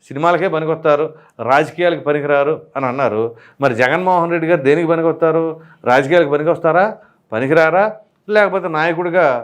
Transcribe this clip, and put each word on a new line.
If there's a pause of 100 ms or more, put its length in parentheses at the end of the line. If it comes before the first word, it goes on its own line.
సినిమాలకే
పనికొస్తారు, (460)
రాజకీయాలకు
పనికిరారు (200)
అని
అన్నారు. (380)
మరి
జగన్మోహన్
రెడ్డి
గారు
దేనికి
పనికొస్తారు? (460)
రాజకీయాలకు
పనికొస్తారా, (480)
పనికిరారా, (520)
లేకపోతే (100)
నాయకుడిగా (160)